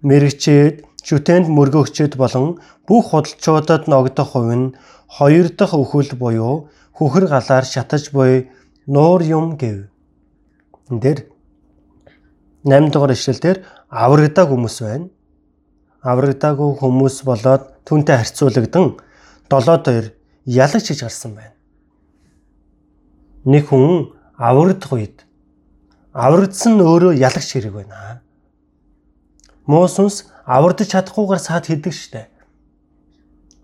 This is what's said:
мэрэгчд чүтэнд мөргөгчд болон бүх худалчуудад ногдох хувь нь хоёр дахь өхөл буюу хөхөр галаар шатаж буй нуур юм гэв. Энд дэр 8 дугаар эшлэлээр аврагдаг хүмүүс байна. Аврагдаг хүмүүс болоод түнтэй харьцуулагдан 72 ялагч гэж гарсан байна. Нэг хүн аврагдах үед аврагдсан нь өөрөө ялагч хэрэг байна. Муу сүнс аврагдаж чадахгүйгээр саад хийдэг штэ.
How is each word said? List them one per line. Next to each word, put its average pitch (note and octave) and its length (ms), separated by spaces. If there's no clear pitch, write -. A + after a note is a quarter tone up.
мэрэгчд C#3+ 1040
чүтэнд E3 480
мөргөгчд C#3+ 640
болон C3 400
бүх A3+ 240
худалчуудад D#3 800
ногдох C3+ 400
хувь B2 400
нь - 0
хоёр E3 320
дахь F#3+ 240
өхөл C#3 400
буюу B2 560
хөхөр D#3+ 320
галаар C3 400
шатаж D3 400
буй C3 400
нуур D#3+ 320
юм D#3+ 400
гэв. G#2 260
Энд A2+ 160
дэр C#3+ 140
8 C#3+ 240
дугаар C#3+ 240
эшлэлээр D#3+ 460
аврагдаг D3+ 560
хүмүүс B2 320
байна. B2+ 320
Аврагдаг C#3 560
хүмүүс C3+ 640
болоод C3 640
түнтэй D3+ 320
харьцуулагдан B2 800
72 C3+ 1120
ялагч C#3 400
гэж C3+ 160
гарсан A2 320
байна. - 180
Нэг D3 240
хүн C#3+ 400
аврагдах D3+ 560
үед A2 320
аврагдсан F#3+ 680
нь F#3+ 40
өөрөө E3+ 320
ялагч C3 400
хэрэг G2 240
байна. G2+ 440
Муу E3 200
сүнс G3 400
аврагдаж F3 480
чадахгүйгээр F#3+ 480
саад E3 240
хийдэг D#3+ 260
штэ. - 380